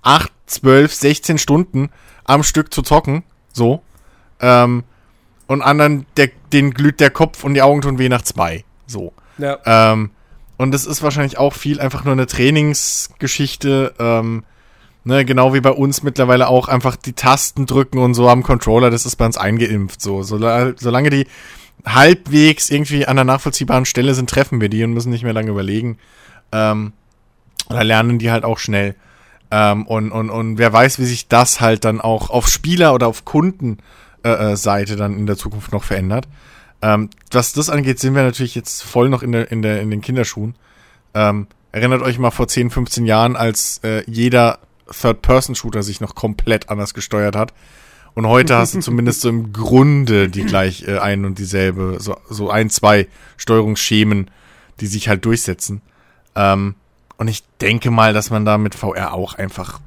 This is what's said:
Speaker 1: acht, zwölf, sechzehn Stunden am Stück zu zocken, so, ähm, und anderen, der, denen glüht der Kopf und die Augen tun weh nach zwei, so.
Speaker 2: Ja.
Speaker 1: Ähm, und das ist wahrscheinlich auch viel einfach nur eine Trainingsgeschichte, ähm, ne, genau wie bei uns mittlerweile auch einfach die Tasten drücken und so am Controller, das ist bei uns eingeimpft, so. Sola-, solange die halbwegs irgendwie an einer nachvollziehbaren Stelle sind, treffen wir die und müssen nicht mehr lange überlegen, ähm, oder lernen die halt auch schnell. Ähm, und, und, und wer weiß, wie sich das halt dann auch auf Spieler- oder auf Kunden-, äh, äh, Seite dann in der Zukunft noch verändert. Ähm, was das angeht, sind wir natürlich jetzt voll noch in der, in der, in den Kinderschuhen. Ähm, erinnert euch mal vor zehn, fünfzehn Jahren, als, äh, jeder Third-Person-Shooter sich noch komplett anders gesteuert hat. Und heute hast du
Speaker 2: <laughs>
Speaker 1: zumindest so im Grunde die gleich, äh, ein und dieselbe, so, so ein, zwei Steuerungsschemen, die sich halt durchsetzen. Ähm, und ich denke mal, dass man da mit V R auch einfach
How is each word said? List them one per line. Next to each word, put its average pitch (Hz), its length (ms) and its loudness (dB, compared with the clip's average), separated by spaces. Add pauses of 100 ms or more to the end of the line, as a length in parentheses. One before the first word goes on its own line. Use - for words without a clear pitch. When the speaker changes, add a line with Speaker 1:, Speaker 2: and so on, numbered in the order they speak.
Speaker 1:
acht, 139 300 4 (140)
zwölf, 135 480 4
sechzehn 147 440 0
Stunden 147 520 0 (340)
am 143 180 4
Stück - 300 0
zu 147 100 -4
zocken, 151 400 0 (300)
so, 120 300 0 (580)
ähm, 123 440 4 (640)
und 139 160 -2
anderen, 147 440 2 (100)
der, 139 140 4 (220)
denen 143 220 4
glüht 143 260 2
der 143 100 6
Kopf - 340 -2
und 139 100 0
die 135 80 4
Augen 143 200 4
tun 135 160 -2
weh 131 100 2
nach 123 140 0
zwei, 85 420 -6 (220)
so. 98 260 -12 (260)
Speaker 2:
Ja. 139 260 -4
Speaker 1:
Ähm, 110 460 4 (480)
und 131 140 0
das 139 140 -2
ist 151 160 -8
wahrscheinlich 143 360 -2
auch 139 160 2
viel 143 260 -6
einfach 131 240 -6
nur 139 80 0
eine 131 140 0
Trainingsgeschichte, 139 1700 -2
ähm, 113 460 -2 (600)
ne, 131 200 2
genau 131 300 2
wie 135 60 4
bei 131 100 4
uns 139 320 -2
mittlerweile 127 460 2
auch 127 200 2
einfach 127 280 0
die - 160 -12
Tasten 131 540 0
drücken 131 320 0
und 127 160 2
so 120 140 4
am 123 140 6
Controller, 120 480 2
das 117 160 -4
ist 113 100 -8
bei 117 100 0
uns 113 100 -2
eingeimpft, 104 640 -2
so. 98 220 -6
Sola-, 113 540 0
solange 123 340 0
die 139 160 0 (580)
halbwegs 151 840 4
irgendwie 143 360 0
an 131 120 2
einer 131 60 4
nachvollziehbaren 127 600 0
Stelle 131 300 0
sind, 127 160 -4
treffen 131 300 0
wir 107 80 0
die 110 160 -2
und 117 80 -2
müssen 117 180 -4
nicht 117 140 -6
mehr 117 80 -4
lange 110 180 -4
überlegen, 104 480 -4 (540)
ähm, 107 400 -2 (760)
oder 113 160 -2
lernen 113 340 2
die 117 120 -2
halt 113 140 -2
auch 113 140 -4
schnell. 101 360 -4 (560)
Ähm, 107 360 2
und, 107 260 -4
und, 110 180 -6
und 113 280 -6
wer 117 140 4
weiß, 127 260 4
wie 127 60 -2
sich 123 240 -6
das 120 320 2
halt 113 240 2
dann 110 160 0
auch 110 300 -4
auf 120 180 0
Spieler- 165 460 2
oder 120 120 2
auf - 180 -4
Kunden-, 180 540 -2 (460)
äh, 107 280 0
äh, 104 40 -2
Seite 101 400 -2
dann 104 200 -4
in 104 100 -4
der 104 100 -2
Zukunft 104 360 -10
noch 101 120 -6
verändert. 98 420 -4 (560)
Ähm, 107 280 0 (200)
was 123 220 0
das 151 180 -4
angeht, 131 300 -2
sind 131 160 0
wir 139 60 2
natürlich 127 340 -2
jetzt - 260 -10
voll 123 260 0
noch 127 140 -2
in 120 100 -6
der, 117 200 -4
in 113 100 -4
der, 107 180 -2
in 107 100 -6
den 104 100 -6
Kinderschuhen. 117 560 -6 (580)
Ähm, 104 320 0 (260)
erinnert 123 300 0
euch 123 160 -2
mal 123 140 0
vor 120 160 -4
zehn, 120 220 -2
fünfzehn 120 360 -4
Jahren, 113 300 2
als, 113 480 -4
äh, 110 260 -4
jeder 120 480 2 (320)
Third-Person-Shooter 117 920 -2
sich 98 180 -8
noch 101 160 -10
komplett 110 520 -4
anders 104 260 -6
gesteuert 104 420 -4
hat. 110 160 -4 (640)
Und 113 120 -2
heute 127 300 4
hast 117 180 0
du 196 60 -4
Speaker 2:
<laughs> - 0 -
Speaker 1:
zumindest 120 420 -2
so 120 60 0
im 113 240 -4
Grunde 120 760 4
die 98 160 -6
gleich, 95 440 -2
äh, 98 100 -4
ein 98 260 -2
und 95 140 -6
dieselbe, 95 640 -4
so, 101 160 -8 (120)
so 104 220 -6
ein, 107 200 0
zwei 104 360 2 (300)
Steuerungsschemen, 107 920 0 (500)
die 110 60 -8
sich 104 220 -6
halt 98 160 -2
durchsetzen. 104 580 -4 (520)
Ähm, 98 400 0 (440)
und 113 100 -4
ich 107 160 -8 (180)
denke 117 280 0
mal, 110 220 4
dass 107 160 -2
man 107 160 -2
da 107 140 2
mit 107 160 -2
V 98 180 -6
R 92 220 -6
auch 92 200 -8
einfach 95 520 -12